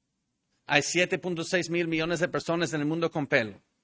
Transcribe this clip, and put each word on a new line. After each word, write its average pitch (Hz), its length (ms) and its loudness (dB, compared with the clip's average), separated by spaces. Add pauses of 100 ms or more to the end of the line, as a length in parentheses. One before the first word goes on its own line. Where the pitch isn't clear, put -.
(640)
Hay 143 160 2
siete 175 380 0
punto 170 240 -4
seis 170 260 0
mil 170 180 -2
millones 160 320 0
de 175 80 2
personas 165 460 0
en 151 80 0
el 147 60 0
mundo 165 240 0
con 147 160 -2
pelo. 110 340 0 (220)